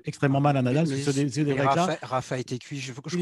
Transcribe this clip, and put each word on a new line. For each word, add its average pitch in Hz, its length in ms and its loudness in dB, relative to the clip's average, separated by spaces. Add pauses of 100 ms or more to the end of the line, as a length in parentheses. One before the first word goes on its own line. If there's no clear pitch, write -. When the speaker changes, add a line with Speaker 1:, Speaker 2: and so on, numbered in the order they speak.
Speaker 1:
extrêmement 139 360 0
mal 143 160 4
à 131 60 2
Nadal, 131 220 2
Speaker 2:
Mais, 156 100 0
Speaker 1:
parce 139 100 -2
que 143 80 2
ce 135 60 0
Speaker 2:
mais 143 60 4
Speaker 1:
dé-, 139 60 -2
ce 143 100 -2
Speaker 2:
mais 151 60 2
Speaker 1:
débreak-là, 139 380 2
Speaker 2:
Rafa, 160 220 -4
Rafa 127 320 -4
était 127 200 -6
cuit. 143 200 -10
Je, 131 140 -10
je - 0 -
Speaker 1:
il - 20 -12
Speaker 2:
crois 143 160 -12 (120)